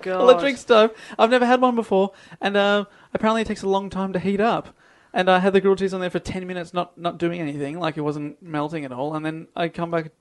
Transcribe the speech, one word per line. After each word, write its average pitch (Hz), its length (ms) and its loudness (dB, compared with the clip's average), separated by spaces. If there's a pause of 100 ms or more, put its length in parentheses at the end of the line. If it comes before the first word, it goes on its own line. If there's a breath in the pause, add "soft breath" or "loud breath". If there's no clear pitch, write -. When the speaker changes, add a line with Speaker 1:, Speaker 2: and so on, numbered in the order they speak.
Speaker 1:
God. 185 180 -4
Speaker 2:
Electric 254 380 6
stove. 226 320 4 (280 loud breath)
I've 226 120 4
never 247 160 2
had 247 160 4
one 254 120 2
before, 196 380 0 (300 loud breath)
and, 202 160 0
uh, 202 260 2 (300 soft breath)
apparently 220 260 0
it 214 60 -2
takes 214 160 -8
a 196 60 -4
long 196 200 0
time 190 240 -6
to 180 60 -2
heat 190 220 -2
up. 214 340 -2 (400 soft breath)
And 185 160 2
I 185 80 6
had 190 160 2
the 196 80 6
grilled 196 160 4
cheese 190 160 -4
on 190 60 -6
there 180 100 -4
for 180 80 -4
ten 185 280 -8
minutes, 180 280 -10
not, 175 240 -6
not 170 180 -6
doing 170 240 -4
anything, 147 400 -6
like 156 160 -4
it 156 60 -6
wasn't 147 400 -6
melting 156 420 -6
at 127 80 -12
all, 143 220 -6
and 156 100 -6
then 160 320 -8
I 170 120 -2
come 170 220 -8
back 165 160 -4
a 156 40 -16 (100)